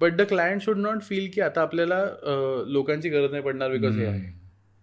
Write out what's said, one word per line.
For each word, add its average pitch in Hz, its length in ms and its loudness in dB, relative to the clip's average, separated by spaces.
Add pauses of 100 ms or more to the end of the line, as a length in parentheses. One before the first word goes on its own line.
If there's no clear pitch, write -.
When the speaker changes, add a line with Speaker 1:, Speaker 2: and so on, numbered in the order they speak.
Speaker 1:
But 170 120 6
the 196 120 4
client 190 340 2
should 202 200 0
not 214 180 -2
feel 196 360 -4
की 202 80 0
आता 165 200 2
आपल्याला, 170 400 0
अ, 135 680 -2
लोकांची 147 420 0
गरज 143 220 2
नाही 143 120 -4
पडणार 135 280 -2
because 110 220 2
हे 107 120 0
आहे. 101 140 -2
Speaker 2:
हम्म. 92 120 -10 (520)